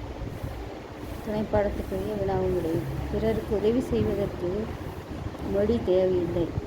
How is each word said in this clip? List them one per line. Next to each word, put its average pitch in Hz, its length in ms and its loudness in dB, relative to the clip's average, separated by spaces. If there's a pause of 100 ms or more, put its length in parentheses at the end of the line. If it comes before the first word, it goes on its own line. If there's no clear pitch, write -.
(1300)
துணைப்பாடத்துக்குரிய 208 920 0
வினாவும் 190 340 2
விடையும். 170 300 0 (280)
பிறருக்கு 214 440 2
உதவி 220 240 4
செய்வதற்கு 208 840 0 (880)
மொழி 214 340 4
தேவையில்லை 180 640 4 (180)